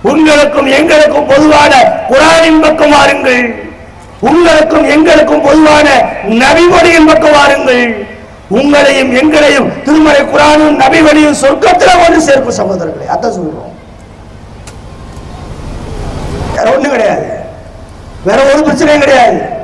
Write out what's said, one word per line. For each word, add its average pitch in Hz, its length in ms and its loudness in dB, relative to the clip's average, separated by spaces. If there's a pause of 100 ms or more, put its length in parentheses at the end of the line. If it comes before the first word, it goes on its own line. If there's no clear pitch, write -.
(120)
உங்களுக்கும் 294 640 0
எங்களுக்கும் 302 540 0
பொதுவான 294 400 2 (380)
குர்ஆனின் 320 540 2
பக்கம் 311 320 2
வாருங்கள், 269 480 0 (840)
உங்களுக்கும் 311 640 2
எங்களுக்கும் 311 540 2
பொதுவான 302 400 4 (540)
நபிமொழியின் 339 680 4
பக்கம் 311 280 2
வாருங்கள். 277 460 0 (760)
உங்களையும் 277 600 0
எங்களையும் 294 480 2 (160)
திருமறை 302 380 2
குர்ஆனும் 302 580 2
நபிமொழியும் 302 600 2
சொர்க்கத்துல 403 520 2 (100)
ஒன்று 320 220 2
சேர்க்கும் 262 320 0
சகோதரர்களே, 170 560 -6
அதான் 226 240 -6
சொல்றோம். 151 320 -10 (2750)
வேற - 180 -2
ஒண்ணும் 269 200 -2
கிடையாது, 214 300 -2 (1040)
வேற 220 120 0 (120)
ஒரு 294 160 2
பிரச்சனையும் 294 380 0
கிடையாது. 254 340 2 (240)